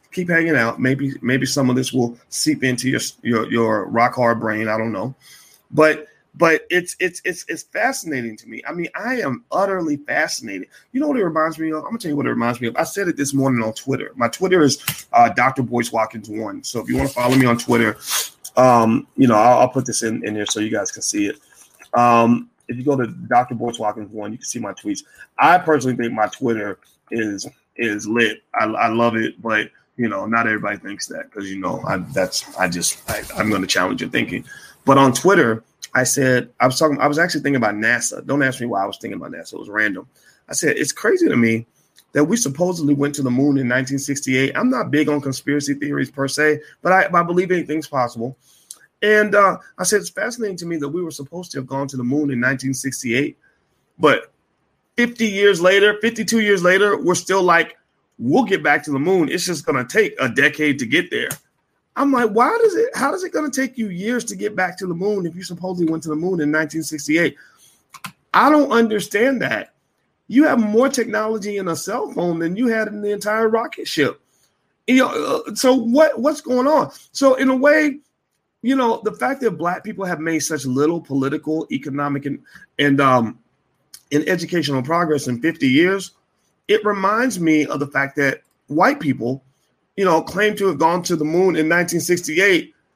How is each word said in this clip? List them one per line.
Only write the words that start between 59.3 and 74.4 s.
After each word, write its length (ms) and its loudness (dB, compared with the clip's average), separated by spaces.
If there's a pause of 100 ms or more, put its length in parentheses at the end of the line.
just 200 -6
gonna 200 -2
take 340 0
a 100 0
decade 500 0
to 60 -4
get 260 -2
there.'" 180 -4 (680)
I'm 160 2
like, 200 2
"Why 180 4 (120)
does 140 4
it, 200 0
how 180 -2
is 100 -6
it 80 -8
gonna 180 -2
take 280 -4
you 120 -4
years 360 -4
to 100 -10
get 200 -6
back 240 -4
to 60 -8
the 80 -4
moon 320 -2
if 100 -8
you 80 -14
supposedly 460 -4
went 140 -4
to 60 -8
the 60 -4
moon 260 -2
in 100 0
nineteen 320 -2
sixty-eight?" 540 -2 (960)
I 160 6
don't 220 4
understand 680 2
that. 320 -4 (540)
You 180 6
have 140 4
more 280 4
technology 680 -2
in 100 -4
a 80 -2
cell 380 -6
phone 260 -2
than 160 -2
you 120 0
had 200 0
in 140 -10
the 100 -2
entire 380 0
rocket 360 -2
ship. 360 0 (640)